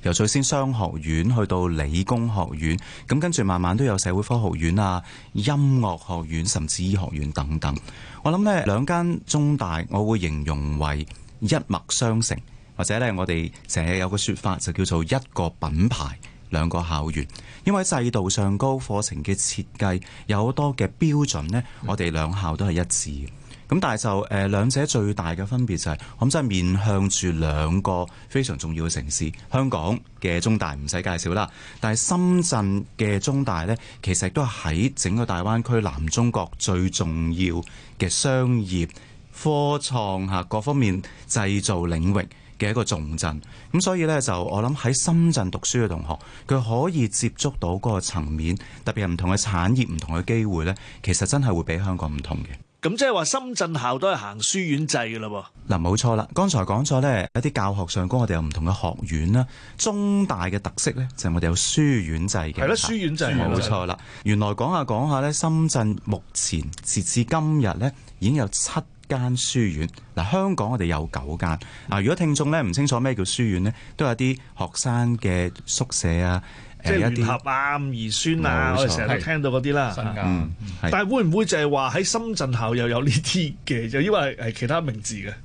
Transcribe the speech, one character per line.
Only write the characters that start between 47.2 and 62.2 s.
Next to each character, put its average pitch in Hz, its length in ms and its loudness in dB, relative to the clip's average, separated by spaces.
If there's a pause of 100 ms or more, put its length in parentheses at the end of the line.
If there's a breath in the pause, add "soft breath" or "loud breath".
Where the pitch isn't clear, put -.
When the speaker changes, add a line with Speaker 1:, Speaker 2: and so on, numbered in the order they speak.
Speaker 1:
觸 139 220 -2
到 87 140 0
嗰 104 200 0
個 92 80 0
層 80 300 -4
面， 80 260 0 (260 loud breath)
特 110 100 -2
別 104 120 -2
係 - 60 0
唔 85 40 0
同 90 160 0
嘅 101 60 4
產 92 380 2
業、 113 180 0
唔 82 40 -2
同 76 200 -4
嘅 92 80 -2
機 113 180 2
會 87 220 0
呢， 92 80 0 (300 loud breath)
其 95 100 2
實 95 140 0
真 143 120 2
係 123 140 2
會 85 80 2
比 82 220 -2
香 95 120 0
港 80 160 -4
唔 76 60 -4
同 78 200 -6
嘅。 - 100 -6 (340)
Speaker 2:
咁 196 160 0
即 277 60 2
係 254 100 4
話 170 120 2
深 254 280 -2
圳 170 240 -2
校 123 220 0
都 196 100 2
係 185 60 2
行 104 240 -8
書 - 220 0
院 151 260 0
制 143 100 0
㗎 113 220 -4
喇 110 60 -6
喎。 104 180 -6 (240)
Speaker 1:
嗱， 92 140 2
冇 90 160 4
錯 117 180 4
啦。 107 180 2
剛 190 140 4
才 147 120 2
講 101 260 2
咗 131 160 4
呢， 127 240 2 (100)
一 117 40 2
啲 - 120 0
教 98 240 0
學 95 120 -2
上 92 200 0
高， 127 120 2
我 117 60 4
哋 87 100 2
有 80 60 2
唔 78 100 0
同 78 120 -2
嘅 90 100 2
學 82 440 -2
院 85 160 2
啦。 127 120 6 (320 loud breath)
中 202 480 2
大 90 200 -2
嘅 92 140 -2
特 - 180 -4
色 - 140 0
呢， 127 140 -2 (120)
就 92 120 -2
係 85 40 2
我 85 80 2
哋 82 60 2
有 85 80 4
書 - 280 2
院 90 420 2